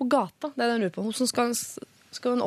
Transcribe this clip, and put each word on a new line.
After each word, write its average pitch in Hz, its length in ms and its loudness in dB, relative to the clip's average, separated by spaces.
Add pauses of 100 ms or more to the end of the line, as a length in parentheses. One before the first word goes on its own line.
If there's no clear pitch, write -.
på 247 80 0
gata, 269 400 0
det 285 80 -12
er 240 80 2
det 233 140 2
hun 202 80 2
lurer 170 100 -6
på. 196 80 -2
Hvordan 233 240 0
skal, 240 240 0 (640)
skal 247 160 0
hun 247 120 2